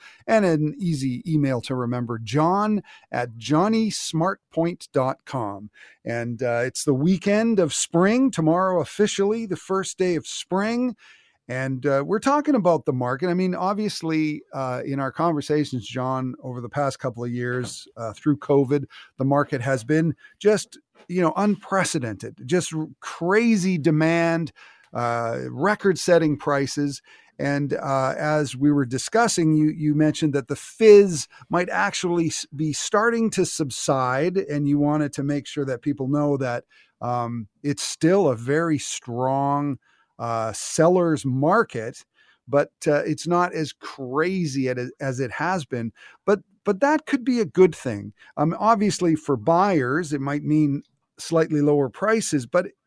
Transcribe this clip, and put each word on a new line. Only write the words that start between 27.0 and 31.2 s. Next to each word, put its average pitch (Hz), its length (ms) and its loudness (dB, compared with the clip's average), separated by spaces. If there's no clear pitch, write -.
And, 143 340 -2
uh, 135 440 0
as 151 380 -2
we 143 160 2
were 143 140 2
discussing, 160 680 2
you, 151 160 4
you 151 260 0
mentioned 151 380 2
that 139 140 -2
the 143 80 -6
fizz 202 720 6